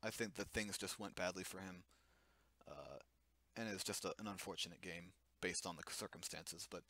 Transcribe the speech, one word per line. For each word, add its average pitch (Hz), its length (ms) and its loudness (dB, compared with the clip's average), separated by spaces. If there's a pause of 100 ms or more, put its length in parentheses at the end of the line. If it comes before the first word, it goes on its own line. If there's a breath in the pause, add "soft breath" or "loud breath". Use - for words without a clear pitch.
I 110 60 4
think 110 260 2
that - 180 0
things 104 240 4
just - 220 0
went 101 160 -2
badly 90 280 4
for 95 160 -4
him, 92 240 -6 (840 loud breath)
uh, 71 320 -8 (560)
and 113 140 2
it's 95 140 2
just - 220 2
a, 85 140 4
an 107 80 -2
unfortunate 90 540 -2
game 85 320 -4 (280)
based 90 240 4
on 85 100 2
the 76 160 -8
circumstances. 85 800 -4
But 87 200 -4